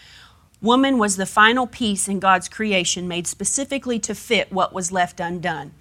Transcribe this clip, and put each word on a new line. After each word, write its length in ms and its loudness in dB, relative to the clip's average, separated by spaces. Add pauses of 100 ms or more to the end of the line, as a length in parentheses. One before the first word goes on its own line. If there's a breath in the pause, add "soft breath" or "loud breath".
(600 loud breath)
Woman 380 4
was 180 2
the 100 -2
final 420 4
piece 400 -4
in 100 -2
God's 300 2
creation 580 -2
made 220 -4
specifically 720 -4
to 140 -6
fit 380 -2
what 200 0
was 180 -6
left 300 -2
undone. 600 -6